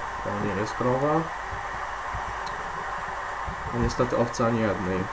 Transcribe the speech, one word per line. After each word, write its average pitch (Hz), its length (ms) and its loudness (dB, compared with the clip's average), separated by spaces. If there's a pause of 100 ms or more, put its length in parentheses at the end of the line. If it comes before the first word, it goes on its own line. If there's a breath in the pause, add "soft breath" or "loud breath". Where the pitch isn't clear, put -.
(240)
to 104 240 0
nie 98 140 0
jest 110 120 -2
krowa. 131 400 4 (2500)
No 120 100 0
niestety 123 340 2
owca 120 280 4
ani 117 140 4
jednej. 95 380 2 (160)